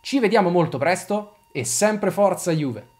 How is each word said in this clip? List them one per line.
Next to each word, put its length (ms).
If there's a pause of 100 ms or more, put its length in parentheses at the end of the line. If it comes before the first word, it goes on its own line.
Ci 180
vediamo 320
molto 280
presto 580 (160)
e 120
sempre 460
forza 420
Juve! 380 (100)